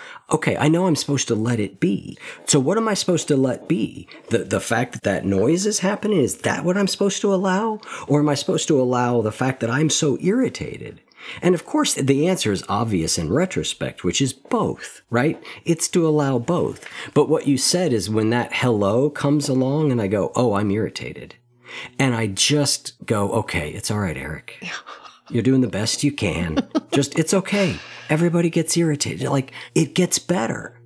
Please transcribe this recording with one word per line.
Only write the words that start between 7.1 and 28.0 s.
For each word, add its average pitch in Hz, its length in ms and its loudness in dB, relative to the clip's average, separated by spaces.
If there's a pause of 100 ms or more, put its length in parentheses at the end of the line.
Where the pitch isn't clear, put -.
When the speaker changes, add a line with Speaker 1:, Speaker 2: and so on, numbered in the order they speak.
Speaker 1:
to 202 120 2
allow? 202 460 0 (280)
Or 147 120 4
am 151 100 4
I 143 60 2
supposed - 320 -2
to 147 120 4
allow 123 420 2
the 107 100 0
fact 127 300 -4
that 113 100 0
I'm 147 180 2
so 143 320 0
irritated?" 170 800 -2 (420)
And 175 100 4
of 170 140 -2
course, 302 260 0
the 139 340 2
answer 175 240 0
is 92 160 -2
obvious 101 520 0
in 80 120 -2
retrospect, - 720 -2
which 90 180 0
is 135 120 0
both, - 800 -6
right? 123 280 0 (260)
It's 160 240 0
to 165 180 2
allow 139 320 2
both. 131 440 -2 (300)
But 143 160 4
what 156 180 2
you 135 120 4
said 180 340 2
is 101 160 0
when 110 220 2
that 120 240 0
hello 117 560 2
comes 143 360 0
along 135 440 2
and 120 100 2
I 101 60 0
go, 98 280 0
"Oh, 117 200 4
I'm 101 160 2
irritated." - 640 -6 (640)
And 131 160 2
I 113 100 0
just 139 680 0 (120)
go, 101 280 0
"Okay, 92 360 -2
it's 95 220 -6
all 104 80 0
right, 80 180 -2
Eric. 73 460 -12
Speaker 2:
Yeah. - 80 -10 (580)
Speaker 1:
You're 117 140 0
doing 131 180 4
the 120 60 2
best 101 360 -2
you 143 80 2
can. 85 560 -2 (120)
Speaker 2:
<laughs> - 120 -6
Speaker 1:
Just, 139 280 0
it's 165 160 0
okay. 185 400 0 (340)